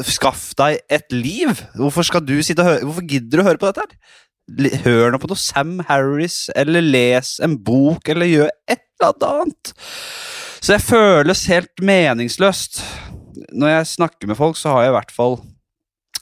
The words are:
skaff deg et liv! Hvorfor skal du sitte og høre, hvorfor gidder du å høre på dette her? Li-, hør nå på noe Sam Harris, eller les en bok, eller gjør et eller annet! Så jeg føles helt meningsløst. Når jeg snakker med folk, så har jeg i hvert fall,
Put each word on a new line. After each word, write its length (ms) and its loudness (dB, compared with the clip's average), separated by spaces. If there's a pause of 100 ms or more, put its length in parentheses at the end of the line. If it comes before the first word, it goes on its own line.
skaff 460 -2 (100)
deg 220 0 (100)
et 240 -2
liv! 460 -2 (180)
Hvorfor 280 0
skal 200 -2
du 160 0
sitte 200 0
og 40 4
høre, 220 2
hvorfor 180 -8
gidder 320 -2
du 40 4
å 40 2
høre 140 2
på 80 0
dette 160 -6
her? 320 -20 (420)
Li-, 140 2 (100)
hør 300 4
nå 80 -2
på 100 -6
noe 80 -6
Sam 380 -4 (100)
Harris, 600 -2 (100)
eller 240 2
les 600 2
en 100 0
bok, 560 0
eller 160 0
gjør 240 4 (160)
et 160 -2 (160)
eller 300 2
annet! 420 -4 (880)
Så 160 2
jeg 80 0
føles 680 4
helt 320 -2
meningsløst. 960 0 (720)
Når 180 2
jeg 220 0
snakker 340 -4
med 120 -4
folk, 200 0
så 160 0
har 80 4
jeg 80 4
i 60 2
hvert 180 -8
fall, 240 -2 (840)